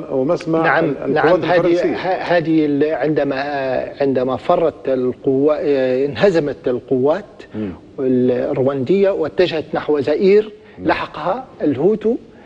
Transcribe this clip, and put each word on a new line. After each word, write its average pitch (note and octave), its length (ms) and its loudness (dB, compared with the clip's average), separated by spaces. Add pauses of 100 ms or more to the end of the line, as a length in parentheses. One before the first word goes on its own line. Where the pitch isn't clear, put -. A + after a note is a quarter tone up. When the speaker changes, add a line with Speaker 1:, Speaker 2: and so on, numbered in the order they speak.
(120)
Speaker 1:
ومسمع D#3+ 520 0
Speaker 2:
نعم، E3 220 2
Speaker 1:
ال-، C3+ 320 -2
القوات E3 220 4
Speaker 2:
نعم، D#3+ 120 -2
هذه، F3+ 60 4
Speaker 1:
الفرنسية. E3+ 380 2
Speaker 2:
ه-، F3 420 0
هذه D#3+ 280 2
ال-، C#3+ 180 2
عندما، D3 520 0
آه، C3 680 -4
عندما B2+ 340 0
فرت E3+ 380 0 (140)
القوة، C3+ 720 0
آه، C3+ 460 0
انهزمت C#3+ 640 0
القوات C3+ 580 0 (300)
Speaker 1:
مم. G#2+ 160 -6 (280)
Speaker 2:
الرواندية C3+ 1120 0
واتجهت D#3+ 540 -2 (100)
نحو D3+ 260 0
زئير، G3 520 4 (260)
Speaker 1:
نعم. F3+ 100 -8
Speaker 2:
لحقها F3+ 580 -4 (160)
الهوتو، F#3 540 0 (300)